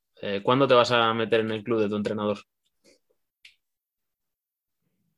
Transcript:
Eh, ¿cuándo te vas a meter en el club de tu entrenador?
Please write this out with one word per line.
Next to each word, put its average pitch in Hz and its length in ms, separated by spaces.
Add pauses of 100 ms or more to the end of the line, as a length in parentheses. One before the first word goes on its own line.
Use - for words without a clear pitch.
(200)
Eh, 101 220
¿cuándo 131 260
te 131 60
vas 120 180
a 113 220
meter 113 260
en 110 120
el 107 120
club 113 160
de 104 80
tu 104 80
entrenador? 104 400 (2750)